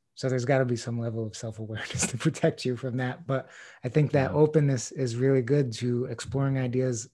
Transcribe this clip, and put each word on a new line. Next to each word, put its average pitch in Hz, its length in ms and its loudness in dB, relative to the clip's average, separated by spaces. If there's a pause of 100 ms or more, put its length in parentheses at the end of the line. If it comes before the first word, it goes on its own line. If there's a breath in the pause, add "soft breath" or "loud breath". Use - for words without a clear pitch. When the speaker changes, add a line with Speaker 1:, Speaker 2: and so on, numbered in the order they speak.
(160)
Speaker 1:
So 135 120 -2
there's 127 180 0
gotta 135 180 4
be 123 120 0
some 117 220 -4
level 113 280 -4
of 104 100 -10
self-awareness 110 680 -6
<laughs> - 60 -2
to 120 40 -6
protect - 480 0
you 123 120 0
from 120 220 -6
that. 127 280 -4
But 131 240 -2 (320 loud breath)
I 127 80 -4
think 147 220 4
that 135 180 4
Speaker 2:
Yeah. - 60 -2
Speaker 1:
openness 147 560 4
is 123 240 -2
really 131 260 4
good 131 320 2
to 123 320 -2
exploring 135 500 -2
ideas 127 580 -2